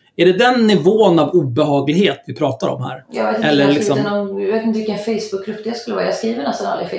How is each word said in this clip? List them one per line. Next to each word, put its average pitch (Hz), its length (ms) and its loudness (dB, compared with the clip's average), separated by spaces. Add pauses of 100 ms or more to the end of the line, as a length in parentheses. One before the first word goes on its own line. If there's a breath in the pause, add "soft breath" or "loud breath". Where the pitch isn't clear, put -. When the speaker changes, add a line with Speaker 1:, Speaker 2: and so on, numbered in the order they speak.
(160)
Speaker 1:
Är 170 100 4
det 185 60 6
den 240 340 4
nivån 190 520 4
av 143 120 2
obehaglighet 147 960 0
vi 131 80 -10
pratar - 340 -2
om 127 140 -4
här? 131 280 -10
Speaker 2:
Jag - 160 -4
vet - 100 -2
inte, 156 120 0
Speaker 1:
Eller 143 160 4
Speaker 2:
jag 143 100 4
Speaker 1:
liksom - 240 0
Speaker 2:
någon, 202 440 -2
jag 196 100 -2
vet 220 120 0
inte 220 140 0
vilken 214 200 -4
Facebookgrupp 208 680 -6
det 233 120 -6
skulle 208 200 -8
vara. 185 100 -2
Jag - 80 -2
skriver 233 280 -4
nästan 208 300 -4
aldrig 175 160 -6 (100)